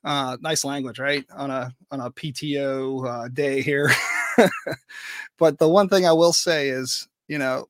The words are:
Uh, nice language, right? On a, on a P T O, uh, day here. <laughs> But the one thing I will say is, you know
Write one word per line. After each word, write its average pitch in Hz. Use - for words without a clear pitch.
Uh, 139
nice 156
language, 135
right? 139
On 139
a, 127
on 139
a 123
P 151
T 143
O, 135
uh, 120
day 135
here. 143
<laughs> 208
But 156
the 160
one 190
thing 185
I 165
will 165
say 151
is, 131
you 151
know 131